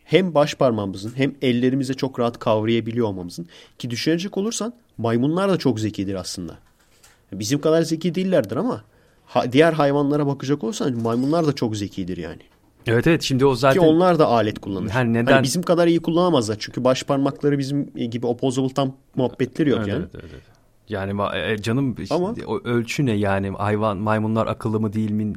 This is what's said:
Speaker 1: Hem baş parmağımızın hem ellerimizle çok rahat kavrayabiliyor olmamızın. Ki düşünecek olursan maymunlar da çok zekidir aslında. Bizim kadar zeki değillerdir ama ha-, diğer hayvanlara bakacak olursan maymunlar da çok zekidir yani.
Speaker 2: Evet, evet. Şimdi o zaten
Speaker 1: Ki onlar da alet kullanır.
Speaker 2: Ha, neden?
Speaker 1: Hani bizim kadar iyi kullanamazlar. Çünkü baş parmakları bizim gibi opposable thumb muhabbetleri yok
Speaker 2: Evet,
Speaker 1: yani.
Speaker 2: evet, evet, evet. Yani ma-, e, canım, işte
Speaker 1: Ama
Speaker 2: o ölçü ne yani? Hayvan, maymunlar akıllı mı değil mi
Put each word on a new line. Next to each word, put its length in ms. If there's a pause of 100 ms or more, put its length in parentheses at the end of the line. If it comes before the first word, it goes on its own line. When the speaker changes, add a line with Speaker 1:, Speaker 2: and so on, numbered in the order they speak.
Speaker 1:
Hem 300
baş 220
parmağımızın 600
hem 260
ellerimizle 520
çok 260
rahat 200
kavrayabiliyor 680
olmamızın. 400 (320)
Ki 100
düşünecek 480
olursan 360 (240)
maymunlar 520
da 80
çok 220
zekidir 360
aslında. 420 (760)
Bizim 280
kadar 200
zeki 340
değillerdir 400
ama 280 (420)
ha-, 260
diğer 220
hayvanlara 540
bakacak 360
olursan 340
maymunlar 500
da 60
çok 240
zekidir 400
yani. 240 (460)
Speaker 2:
Evet, 200
evet. 160
Şimdi 220
o 100
zaten 260
Speaker 1:
Ki 60
onlar 320
da 80
alet 320
kullanır. 300
Speaker 2:
Ha, 120
neden? 320
Speaker 1:
Hani 100
bizim 180
kadar 260
iyi 120
kullanamazlar. 600
Çünkü 240
baş 200
parmakları 560
bizim 360
gibi 320
opposable 460
thumb 180 (240)
muhabbetleri 540
yok 100
Speaker 2:
Evet, 100
Speaker 1:
yani. 120
Speaker 2:
evet, 140
evet, 180
evet. 100 (460)
Yani 220
ma-, 420
e, 80
canım, 380
işte 160
Speaker 1:
Ama 200 (120)
Speaker 2:
o 160
ölçü 420
ne 60
yani? 380
Hayvan, 480
maymunlar 500
akıllı 320
mı 140
değil 180
mi 240